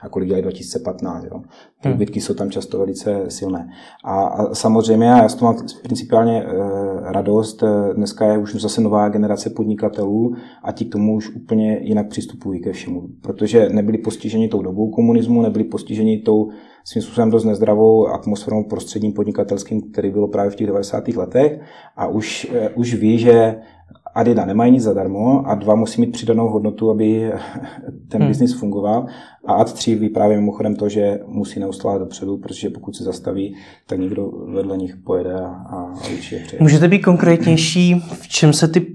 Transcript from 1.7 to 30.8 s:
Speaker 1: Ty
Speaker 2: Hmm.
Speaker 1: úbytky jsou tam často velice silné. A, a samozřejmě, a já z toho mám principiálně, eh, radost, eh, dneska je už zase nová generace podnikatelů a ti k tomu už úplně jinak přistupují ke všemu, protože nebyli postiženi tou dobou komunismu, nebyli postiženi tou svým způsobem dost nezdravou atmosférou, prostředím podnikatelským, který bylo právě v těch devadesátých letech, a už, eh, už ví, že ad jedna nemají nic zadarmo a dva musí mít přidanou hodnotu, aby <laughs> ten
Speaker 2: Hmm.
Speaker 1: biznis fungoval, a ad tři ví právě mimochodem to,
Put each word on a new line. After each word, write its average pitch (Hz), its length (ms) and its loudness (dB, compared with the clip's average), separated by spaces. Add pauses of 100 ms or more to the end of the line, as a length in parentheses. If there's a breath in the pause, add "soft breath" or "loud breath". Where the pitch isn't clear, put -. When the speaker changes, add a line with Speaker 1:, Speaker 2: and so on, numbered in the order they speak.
Speaker 1:
Ty 143 60 -2
Speaker 2:
Hmm. 131 80 0
Speaker 1:
úbytky 104 240 -4
jsou 98 140 -4
tam 101 160 -4
často - 280 -8
velice 98 500 -2
silné. 87 400 -8 (360 loud breath)
A, 98 200 -2
a - 300 -2
samozřejmě, 113 580 4
a 123 100 10
já 107 60 6
z - 60 -2
toho 117 180 2
mám 110 100 -4 (200)
principiálně, 113 640 2
eh, - 60 -6 (600)
radost, 104 500 0
eh, 104 320 2
dneska 107 320 -2
je 107 120 4
už 104 240 -6
zase 107 180 -2
nová 104 280 2
generace 104 420 -2
podnikatelů 107 840 -2 (300 loud breath)
a - 80 -6
ti - 120 -6
k - 80 -12
tomu 107 220 0
už 107 220 -6
úplně 110 460 0
jinak 104 260 -2
přistupují - 520 -8
ke 92 120 -6
všemu, 87 300 -8 (200)
protože 107 460 4
nebyli 104 300 0
postiženi 110 500 -2
tou 104 140 -2
dobou 95 280 -4
komunismu, 117 520 4
nebyli 107 220 0
postiženi 107 540 -2
tou 107 300 2 (360 loud breath)
svým - 180 -6
způsobem 113 280 0
dost 110 140 4
nezdravou 110 640 6
atmosférou, 107 580 -4
prostředím 104 480 -6
podnikatelským, 104 800 -4
který 98 180 -2
bylo 104 180 0
právě 101 220 0
v - 60 -14
těch 107 100 -2
devadesátých 101 500 -2
letech, - 440 2 (360 loud breath)
a - 100 -4
už, - 480 -6
eh, 110 140 0
už 117 260 -2
ví, 110 240 4
že 113 380 6 (580 loud breath)
ad 117 120 2
jedna 107 180 4
nemají 113 280 4
nic 127 100 6
zadarmo 101 640 2
a 107 80 0
dva 104 200 2
musí 113 260 0
mít 117 120 2
přidanou 113 360 0
hodnotu, 107 420 0
aby 110 420 2 (360 loud breath)
<laughs> - 420 -16
ten 214 100 -2
Speaker 2:
Hmm. 147 80 4
Speaker 1:
biznis - 260 2
fungoval, 104 520 -2 (400 loud breath)
a 101 60 0
ad - 200 2
tři - 220 -2
ví 107 140 0
právě 104 280 2
mimochodem 104 400 -2
to, 104 120 -2